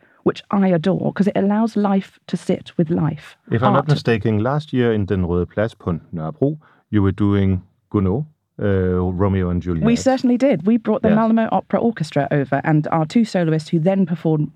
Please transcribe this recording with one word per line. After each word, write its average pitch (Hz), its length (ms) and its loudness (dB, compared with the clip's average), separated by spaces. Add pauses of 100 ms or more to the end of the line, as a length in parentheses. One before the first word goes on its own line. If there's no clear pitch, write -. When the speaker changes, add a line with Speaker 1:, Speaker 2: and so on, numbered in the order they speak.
(240)
Speaker 1:
which - 260 -2
I 196 180 2
adore 170 460 0
'cause 185 140 2
it - 80 -2
allows 208 400 0
life 196 500 -2
to - 100 -6
sit - 400 -4
with 160 140 2
life. 160 460 -4 (140)
Speaker 2:
If 110 120 0
I'm 208 100 4
not 156 120 2
Speaker 1:
Art. 156 40 -4
Speaker 2:
mistaken, 139 540 0
last 147 320 -4
year 120 180 2
in 104 140 -2
Den 95 180 0
Røde 87 220 0
Plads 107 280 -2
på - 180 -6 (200)
Nørrebro, 90 460 -4 (320)
you 104 120 2
were 98 140 2
doing 98 460 0 (280)
Gounod, 104 360 0 (320)
uh, - 60 -4 (560)
Romeo 95 300 0
and 87 120 -2
Juliet. 90 240 -2
Speaker 1:
We 233 100 2
certainly 254 400 0
did. 220 300 0
We 226 120 4
brought 220 240 -2
the 220 60 4
Speaker 2:
Yes. 214 100 4
Speaker 1:
Malmö 226 340 2
Opera - 280 -2
Orchestra 190 500 -2
over 143 340 0
and 151 240 2
our 160 180 0
two 226 180 2
soloists 160 460 -2
who 170 100 0
then 190 260 2
performed 160 500 -2